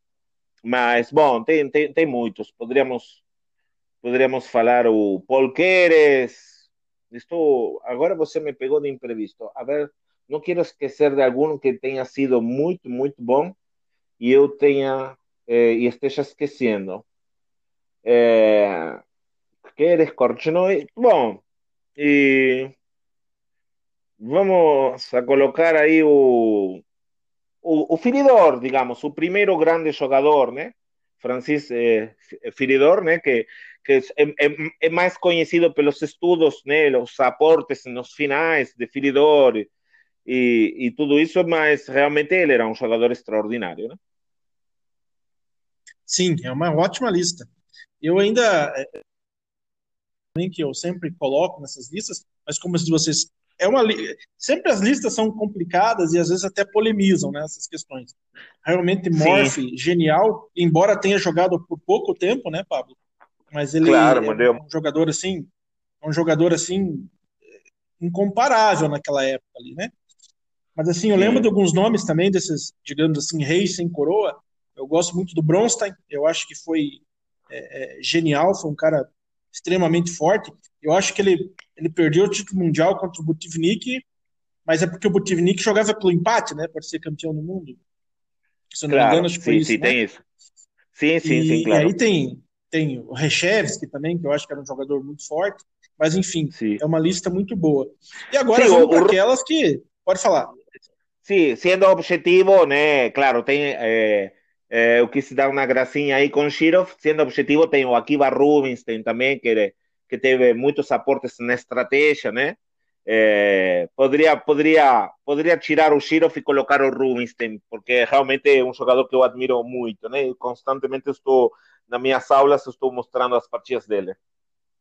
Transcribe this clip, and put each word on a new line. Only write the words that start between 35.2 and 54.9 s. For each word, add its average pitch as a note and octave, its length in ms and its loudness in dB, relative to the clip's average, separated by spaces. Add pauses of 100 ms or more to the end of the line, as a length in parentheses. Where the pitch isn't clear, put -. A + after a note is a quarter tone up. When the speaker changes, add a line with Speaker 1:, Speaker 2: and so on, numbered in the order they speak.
Speaker 1:
pelos C#3+ 280 0
estudos, D#3+ 640 0
né? D3 240 2
Los B2 300 -2
aportes C#3+ 640 2
nos B2 280 -14
finais D3 640 -2
de A#2 120 -8
Firidor C#3 720 2
e, G#2 120 -6 (560)
e, B2 600 0
e A#2 40 -4
tudo C#3+ 280 0
isso, E3 280 0
mas D3+ 400 0
realmente D3 480 0
ele E3 180 2
era A#2 140 2
um A2 80 -6
jogador A#2 360 0
extraordinário, G#2+ 800 -6
né? D#3+ 60 -20 (2000)
Speaker 2:
Sim, F3+ 380 -2
é B2+ 80 -10
uma D#3+ 240 -4
ótima G3+ 340 -2
lista. F3 380 -4 (540)
Eu E3+ 180 0
ainda, G3+ 560 0
é, - 260 -12 (1300)
também F3+ 160 -6
que E3 140 -8
eu C3+ 100 -6
sempre F3 420 -10
coloco D3 460 -4
nessas C3 300 -20
listas, G3+ 340 -12 (200)
mas D3+ 140 -8
como F3+ 160 -6
eu E3 40 -2
disse E3 120 -4
vocês, D#3 340 -2 (340)
é F3+ 80 0
uma B3+ 140 2
li-, G#3+ 340 -2 (220)
sempre - 340 -2
as G#3 80 -2
listas A3+ 340 -2